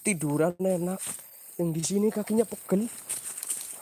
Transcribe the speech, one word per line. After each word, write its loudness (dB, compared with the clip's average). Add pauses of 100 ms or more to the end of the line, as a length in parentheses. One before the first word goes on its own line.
tiduran 2
enak. 2 (640)
Yang 2
di 0
sini 4
kakinya 2
pegel. 0 (920)